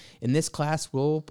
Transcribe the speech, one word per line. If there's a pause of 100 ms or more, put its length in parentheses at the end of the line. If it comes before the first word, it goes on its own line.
(220)
In
this
class,
we'll,